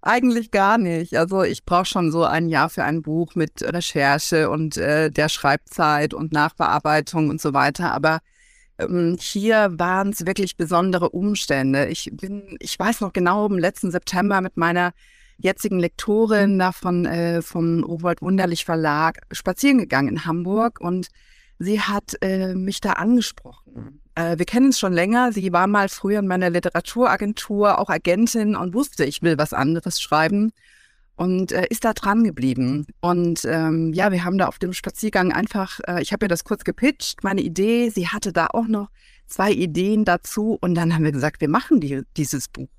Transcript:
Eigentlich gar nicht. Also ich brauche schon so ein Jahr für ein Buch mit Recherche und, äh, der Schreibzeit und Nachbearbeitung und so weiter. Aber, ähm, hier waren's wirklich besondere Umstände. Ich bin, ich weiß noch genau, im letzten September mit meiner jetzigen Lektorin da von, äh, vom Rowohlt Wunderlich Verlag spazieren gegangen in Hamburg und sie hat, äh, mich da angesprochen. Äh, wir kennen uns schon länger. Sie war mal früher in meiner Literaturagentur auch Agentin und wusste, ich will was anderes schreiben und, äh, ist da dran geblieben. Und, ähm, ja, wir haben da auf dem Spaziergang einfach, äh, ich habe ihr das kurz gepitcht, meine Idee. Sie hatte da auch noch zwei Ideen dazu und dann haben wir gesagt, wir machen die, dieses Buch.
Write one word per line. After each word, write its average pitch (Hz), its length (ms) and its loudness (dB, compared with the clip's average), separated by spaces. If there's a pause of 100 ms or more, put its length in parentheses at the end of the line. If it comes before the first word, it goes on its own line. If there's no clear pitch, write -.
Eigentlich 233 480 2
gar 202 260 4
nicht. 170 400 -2
Also 180 280 2
ich - 200 -4
brauche 180 200 2
schon 175 260 0
so 165 140 2
ein 165 240 0
Jahr 156 200 2
für 165 140 -6
ein 156 200 -2
Buch 160 340 -4
mit 160 260 -4
Recherche 156 880 0
und, 151 260 -4
äh, 151 360 0
der 156 160 2
Schreibzeit 151 840 0
und 160 200 -6
Nachbearbeitung 151 960 0
und 156 100 -4
so 147 140 -2
weiter. 143 380 0
Aber, 160 260 0 (600)
ähm, 175 420 0
hier 214 540 2
waren's 185 520 -2
wirklich 190 300 -4
besondere 175 540 0
Umstände. 143 760 0
Ich - 260 -8
bin, 202 460 -12
ich - 180 -10
weiß 208 240 -2
noch 196 120 -6
genau, 185 340 0
im 202 120 0
letzten 175 340 -2
September 185 480 0
mit 185 160 -6
meiner 175 360 0 (440)
jetzigen 190 440 -2
Lektorin 208 800 2
da 180 100 4
von, 175 360 -2
äh, 170 360 0
vom 165 400 0
Rowohlt 170 400 -4
Wunderlich 180 420 0
Verlag 160 540 0 (140)
spazieren 269 460 2
gegangen 139 300 0
in 151 180 -4
Hamburg 185 540 -2
und 180 280 -4 (500)
sie 202 220 -2
hat, 202 400 -4
äh, 190 340 -2
mich 190 260 -4
da 196 120 -2
angesprochen. 165 1080 -2 (140)
Äh, 170 240 -2
wir 175 80 0
kennen 254 200 4
uns 262 120 4
schon 190 140 0
länger. 220 400 2
Sie 190 200 -2
war 180 140 4
mal 202 220 2
früher 208 320 -2
in 196 80 -2
meiner 185 220 2
Literaturagentur 202 1300 0
auch 202 100 -2
Agentin 208 640 2
und 180 200 -6
wusste, 196 300 0
ich 139 180 -4
will 165 140 4
was 151 160 0
anderes 165 480 0
schreiben 202 520 2 (640)
und, 185 340 0
äh, - 180 0
ist - 160 -6
da 220 100 2
dran 208 280 0
geblieben. 131 640 0 (140)
Und, 175 440 0
ähm, 160 480 0
ja, 190 200 0
wir 175 100 0
haben 180 160 -2
da 185 80 2
auf - 140 -8
dem 185 120 -4
Spaziergang 185 600 -2
einfach, 208 560 -4
äh, 175 120 -2
ich - 120 -4
habe 208 140 -2
ihr - 20 0
das 175 160 -2
kurz - 180 -4
gepitcht, - 600 -2
meine 190 160 0
Idee. 220 480 0
Sie 185 180 -4
hatte 202 260 -6
da 170 140 2
auch 226 220 -2
noch 208 180 -2 (400)
zwei 196 240 0
Ideen 190 540 2
dazu 208 560 0
und 180 160 0
dann 170 180 2
haben 160 80 2
wir 151 100 2
gesagt, 143 280 -2
wir 151 80 0
machen 240 320 2
die, 139 220 -6 (140)
dieses 143 300 -4
Buch. 131 220 -14 (100)